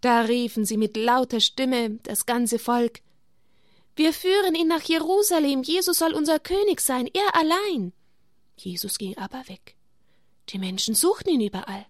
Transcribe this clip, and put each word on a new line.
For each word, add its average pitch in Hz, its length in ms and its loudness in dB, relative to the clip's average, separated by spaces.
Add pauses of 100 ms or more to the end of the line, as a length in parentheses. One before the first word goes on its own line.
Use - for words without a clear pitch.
Da 233 200 4
riefen 226 440 0
sie 214 120 -2
mit 214 200 0
lauter 240 420 2
Stimme, 233 640 0
das - 220 -4
ganze 233 340 0
Volk: 240 420 -2 (920)
„Wir 311 180 2
führen 370 420 2
ihn 330 120 2
nach 320 160 0
Jerusalem, 320 800 2
Jesus 349 340 0
soll 320 160 0
unser 302 260 2
König 392 420 0
sein, 254 260 -2
er 392 280 0
allein.“ 320 560 2 (680)
Jesus 180 400 -8
ging 190 200 -8
aber 226 300 -12
weg. - 280 -20 (760)
Die 196 100 -8
Menschen 190 340 -4
suchten 349 360 0
ihn 277 120 2
überall. 202 480 -6